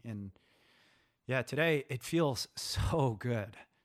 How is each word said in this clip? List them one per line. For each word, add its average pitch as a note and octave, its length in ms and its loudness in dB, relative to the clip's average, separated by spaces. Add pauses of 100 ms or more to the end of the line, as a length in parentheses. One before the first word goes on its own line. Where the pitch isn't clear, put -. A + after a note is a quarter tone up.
And G#2 260 -8 (960)
yeah, B2+ 160 0
today D3+ 460 2
it B2+ 140 -4
feels D3+ 500 2
<laughs> - 40 -20
so C3+ 640 2
good A#2 380 -2 (280)